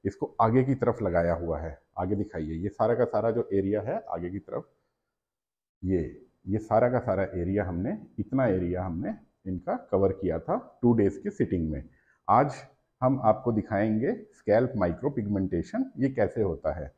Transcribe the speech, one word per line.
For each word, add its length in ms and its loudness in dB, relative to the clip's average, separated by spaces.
इसको 360 -6
आगे 220 4
की 120 2
तरफ 260 -2
लगाया 320 2
हुआ 260 -4
है। 180 -10
आगे 160 -2
दिखाइए, 380 -6
ये 160 -4
सारा 260 0
का 100 2
सारा 260 0
जो 220 -2
एरिया 280 0
है 180 -4
आगे 200 -6
की 100 -8
तरफ, 300 -10
ये, 180 0
ये 120 0
सारा 320 2
का 100 0
सारा 220 0
एरिया 300 0
हमने, 320 -4
इतना 280 0
एरिया 380 0
हमने 300 -4
इनका 300 -4
कवर 220 4
किया 260 -2
था 180 -2
टू 120 6
डेज 240 4
की 140 -6
सिटिंग 400 0
में। 120 -6
आज 380 4
हम 220 2
आपको 280 4
दिखाएंगे 600 0
स्कैल्प 440 2
माइक्रोपिगमेंटेशन, 1200 -2
ये 140 0
कैसे 300 0
होता 380 -2
है। 180 -10